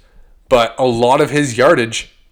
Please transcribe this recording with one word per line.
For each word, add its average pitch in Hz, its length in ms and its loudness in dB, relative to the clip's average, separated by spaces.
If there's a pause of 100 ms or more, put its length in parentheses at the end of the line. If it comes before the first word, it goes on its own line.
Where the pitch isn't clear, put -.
(480)
but 117 280 2
a 135 80 -2
lot 123 360 0
of 143 100 -2
his 139 260 -4
yardage 120 560 0 (200)